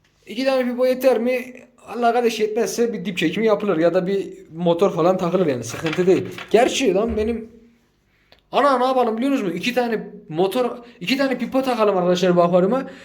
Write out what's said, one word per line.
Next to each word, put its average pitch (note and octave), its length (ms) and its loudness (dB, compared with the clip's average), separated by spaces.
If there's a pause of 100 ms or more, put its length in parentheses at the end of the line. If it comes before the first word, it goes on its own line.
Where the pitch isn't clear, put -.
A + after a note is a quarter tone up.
(280)
İki A#3+ 180 -4
tane C4 260 0
pipo B3 140 -2
yeter B3+ 340 2
mi? A#3+ 340 -4 (340)
Allah A#3 260 0
kardeş, A#3 260 0
yetmezse G#3+ 540 0
bir F3+ 120 -8
dip G3 120 -6
çekimi F3 280 0
yapılır G#3 320 2
ya E3 160 2
da F3+ 140 0
bir G3 260 -4 (220)
motor E3+ 360 2
falan E3+ 260 2
takılır F3+ 300 0
yani, B2 160 -2
sıkıntı D#3+ 440 -4
değil. D3+ 180 4 (260)
Gerçi A#3 420 2
lan G#3+ 240 0
benim, A3+ 320 -4 (1040)
ana C4 260 2
ne B3 80 0
yapalım B3 320 0
biliyor C4+ 140 -2
musunuz? G#3 240 -2
İki A#3+ 180 -4
tane A3+ 340 -2 (220)
motor, G3 480 0 (220)
iki A3 180 -2
tane C4+ 200 -2
pipo B3+ 240 -2
takalım A3 360 2
arkadaşlar F3+ 380 2
bu F3 60 4
akvaryuma. F#3 480 2 (160)